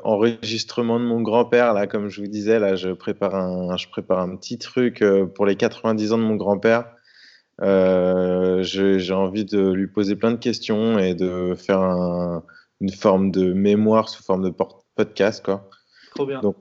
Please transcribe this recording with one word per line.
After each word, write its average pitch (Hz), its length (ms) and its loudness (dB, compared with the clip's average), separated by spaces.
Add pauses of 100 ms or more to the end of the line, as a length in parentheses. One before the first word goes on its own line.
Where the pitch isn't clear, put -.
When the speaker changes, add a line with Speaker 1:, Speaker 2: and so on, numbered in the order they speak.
Speaker 1:
enregistrement 113 960 -2
de 120 60 -2
mon 117 160 -2
grand-père, 117 540 2
là, 101 120 0
comme 104 220 -6
je 101 140 -12
vous 104 40 -8
disais, 107 320 0
là, 98 160 2
je 92 140 -4
prépare 95 460 -4
un, 92 420 -4
je - 140 -12
prépare 92 300 -2
un 90 160 -4
petit 120 200 -12
truc, 120 460 -2
euh, 98 240 4
pour 101 180 -4
les 98 120 2
quatre-vingt-dix 110 580 -2
ans 113 40 2
de 113 40 0
mon 110 140 0
grand-père. 101 500 0 (760)
Euh, 92 1000 2
j'ai, 98 360 2
j'ai 92 140 -2
envie 98 320 -2
de 95 280 2
lui 95 160 -2
poser 101 280 -2
plein 113 140 0
de 120 60 0
questions 110 640 -2
et 92 160 2
de 90 400 -2
faire 95 260 0
un, 87 640 -2 (360)
une 95 120 -4
forme 95 380 2
de 92 220 2
mémoire 107 560 2
sous - 140 -18
forme 95 200 0
de 92 80 -2
por-, - 440 -6
podcast, 104 500 0
quoi. 98 240 -4 (460)
Speaker 2:
Trop 143 100 -4
bien. 135 160 -6
Speaker 1:
Donc, - 200 -2